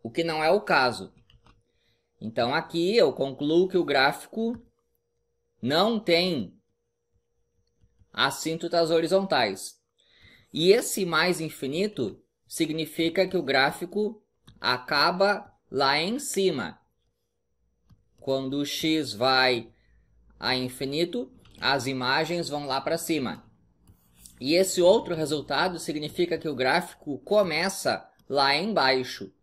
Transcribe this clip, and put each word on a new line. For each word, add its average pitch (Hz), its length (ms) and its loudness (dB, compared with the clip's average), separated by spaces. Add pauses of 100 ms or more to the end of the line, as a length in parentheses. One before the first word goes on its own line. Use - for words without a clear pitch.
o 117 80 -10
que 165 140 -4
não 156 200 -2
é 160 60 4
o 196 120 4
caso. 123 520 0 (1080)
Então, 117 340 -2
aqui 170 400 0
eu 175 160 6
concluo 147 560 2
que 185 100 0
o 165 80 2
gráfico 147 720 0 (1040)
não 185 380 2
tem 170 580 0 (1500)
assíntotas 160 800 0
horizontais. 160 920 0 (680)
E 170 180 4
esse 220 320 2
mais 170 380 2
infinito 151 840 -4 (240)
significa 165 800 0
que 185 80 -6
o 175 60 2
gráfico 170 840 -2 (380)
acaba 175 920 0 (200)
lá 139 280 2
em 196 200 -2
cima. 156 600 -2 (1400)
Quando 135 400 -4
o 147 60 -4
x 156 480 -2
vai 127 600 2 (680)
a 123 160 -2
infinito, 143 760 -4 (260)
as 127 280 0
imagens 151 600 -2
vão 143 180 -6
lá 135 120 -2
pra 160 200 -4
cima. 131 520 -4 (880)
E 131 140 -2
esse 185 260 2
outro 180 360 4
resultado 156 640 -2
significa 160 580 -4
que 160 100 -8
o 147 80 -4
gráfico 139 640 -2
começa 175 880 0 (220)
lá 139 260 4
embaixo. 135 880 0